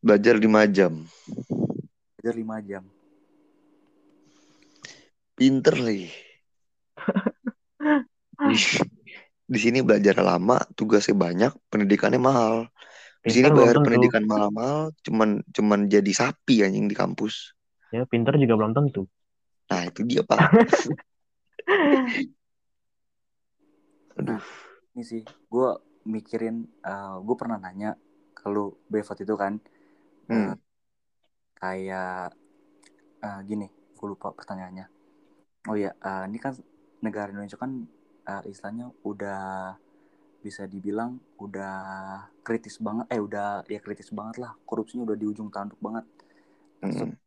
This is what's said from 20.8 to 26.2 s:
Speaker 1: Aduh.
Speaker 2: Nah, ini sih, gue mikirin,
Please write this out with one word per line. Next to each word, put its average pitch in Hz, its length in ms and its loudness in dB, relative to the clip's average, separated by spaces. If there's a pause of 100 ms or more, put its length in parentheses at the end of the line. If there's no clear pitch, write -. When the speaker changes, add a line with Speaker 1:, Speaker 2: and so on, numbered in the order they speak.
Speaker 1:
Aduh. - 200 -4
Speaker 2:
Nah, - 40 -12 (520)
ini 123 120 -14
sih, 113 200 -10
gue - 420 -2 (380)
mikirin, 113 600 -6 (160)